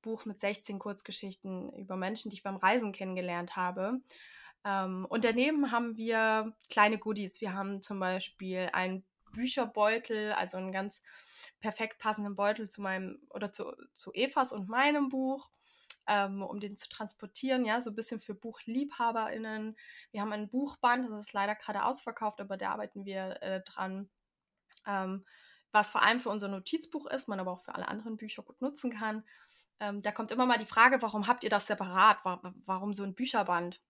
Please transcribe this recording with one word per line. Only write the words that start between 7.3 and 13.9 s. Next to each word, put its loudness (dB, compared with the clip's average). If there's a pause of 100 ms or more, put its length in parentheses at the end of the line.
Wir -4
haben -4
zum -4
Beispiel -2
einen 0 (280)
Bücherbeutel, 2
also -2
einen -4
ganz -4 (600)
perfekt -4
passenden -2
Beutel 0
zu -8
meinem, -4 (100)
oder -6
zu, -8 (220)